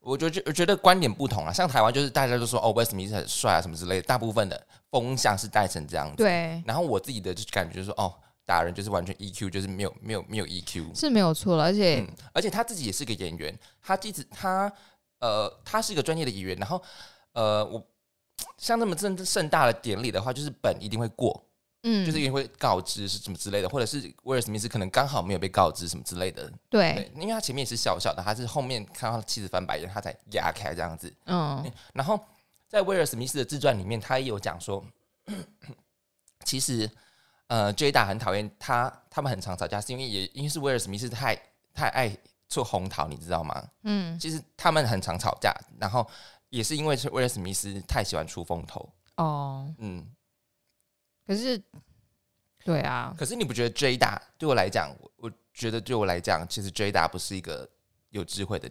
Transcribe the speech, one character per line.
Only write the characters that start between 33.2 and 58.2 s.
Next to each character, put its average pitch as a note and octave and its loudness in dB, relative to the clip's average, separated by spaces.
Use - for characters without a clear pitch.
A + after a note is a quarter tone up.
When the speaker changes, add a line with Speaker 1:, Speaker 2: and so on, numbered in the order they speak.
Speaker 1:
斯 D3 -2
的 B2+ 0
自 D3 -6
传 B2+ 4
里 F#2+ -4
面， G#2+ -2
他 C3 0
也 C3+ 0
有 G#2+ -4
讲 F#2 -6
说， G2 -6
<clears throat> - -20
其 C3 -2
实， A2+ 0
呃， G#2 2
Jada C3+ 4
很 G2 -2
讨 F#2+ 0
厌 G#2 0
他， B2 0
他 - -4
们 C#3 0
很 G2+ -2
常 F2+ -6
吵 E2+ -4
架， G#2 -4
是 B2 -10
因 B2+ -6
为 C3 -6
也， G2 -4
因 C3+ -6
为 D3 -2
是 D#3 -4
威 C#3 0
尔 B2 2
史 G2 -4
密 G2 -6
斯 A#2+ -6
太， A#2 0
太 C#3+ 0
爱 A#2+ 0
做 - 0
红 F#2+ -2
桃， D2+ -4
你 B1+ -8
知 E2+ -14
道 E2 0
吗？ - -6
Speaker 2:
嗯。 F#3+ -2
Speaker 1:
其 D#3+ -4
实 D#3 -4
他 - 2
们 D#3 4
很 G2+ 2
常 F2 -4
吵 - 0
架， - 4
然 G2+ -2
后 A#2 0
也 A#2 -2
是 D#3 -2
因 D3+ -2
为 D3 4
是 B2 -2
威 B2+ 0
尔 B2+ 4
史 G#2+ -2
密 F#2 -4
斯 G2 -4
太 - 0
喜 F#2+ -2
欢 D#2+ -2
出 - -10
风 E2 -6
头。 - -12
Speaker 2:
哦。 C#3+ -4
Speaker 1:
嗯。 F#2 -8
Speaker 2:
可 G3 -2
是， A#3 -2
对 D#3 2
啊。 B2+ -4
Speaker 1:
可 D#3 -4
是 G#3 -4
你 A#3 -2
不 A#2 -4
觉 A#2+ 2
得 A#2 2
Jada B2 2
对 D#3 -2
我 C#3 6
来 G2+ 6
讲， E2+ 0
我， - -20
我 A2+ -8
觉 A2+ -2
得 A2+ -2
对 B2 -2
我 G#2+ 4
来 F2+ 2
讲， F2 2
其 - -6
实 G2 -6
Jada F#2+ 2
不 F2+ -4
是 - -6
一 F#2+ -6
个 D2 -10
有 G2 -6